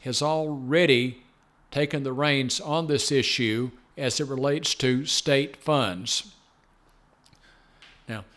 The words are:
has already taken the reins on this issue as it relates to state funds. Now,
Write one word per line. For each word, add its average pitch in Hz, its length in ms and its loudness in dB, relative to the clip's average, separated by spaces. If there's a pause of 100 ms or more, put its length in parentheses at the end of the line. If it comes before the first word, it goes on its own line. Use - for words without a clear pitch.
has 127 220 -4
already 147 1000 2 (480)
taken 147 320 -2
the 131 120 -4
reins 139 460 0
on 160 260 -2
this 147 260 0
issue 120 580 0 (260)
as 131 240 -2
it 147 60 -2
relates 139 500 -2
to 127 280 2
state 143 520 0
funds. 117 760 -2 (1700)
Now, 110 160 -10 (120)